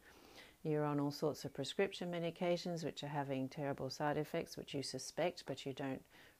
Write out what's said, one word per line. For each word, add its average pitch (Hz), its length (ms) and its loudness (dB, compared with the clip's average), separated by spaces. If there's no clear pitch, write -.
You're 151 200 4
on 147 160 4
all 143 100 4
sorts 143 340 0
of 139 80 -4
prescription 185 560 0
medications 170 760 2
which - 180 -2
are 143 60 -4
having 139 400 2
terrible 139 420 0
side 147 260 2
effects, 160 400 -2
which - 180 -8
you 135 100 0
suspect, - 600 -2
but - 220 -4
you 135 60 -2
don't 135 320 -2